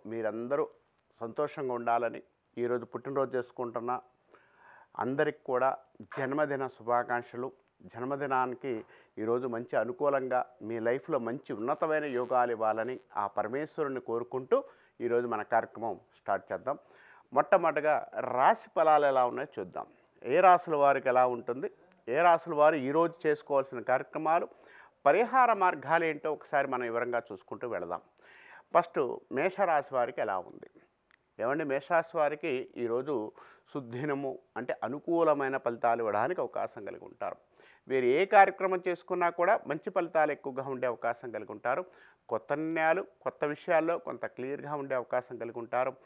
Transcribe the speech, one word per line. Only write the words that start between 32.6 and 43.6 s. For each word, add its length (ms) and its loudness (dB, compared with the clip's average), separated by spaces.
ఈరోజు 560 -4
సుద్దినము 640 -6
అంటే 280 -6
అనుకూలమైన 720 0
ఫలితాలు 440 0
ఇవ్వడానికి 400 0
అవకాశం 440 -6
కలిగి 200 -14
ఉంటారు. 320 -10
వీరు 160 2
ఏ 200 4
కార్యక్రమం 640 6
చేసుకున్నా 420 -2
కూడా 360 2
మంచి 240 -6
ఫలితాలు 420 0
ఎక్కువగా 360 -8
ఉండే 180 -4
అవకాశం 440 -4
కలిగి 220 -10
ఉంటారు. 320 -4
కొత్త 240 -4
నిర్ణయాలు, 520 0
కొత్త 220 -6
విషయాల్లో 540 0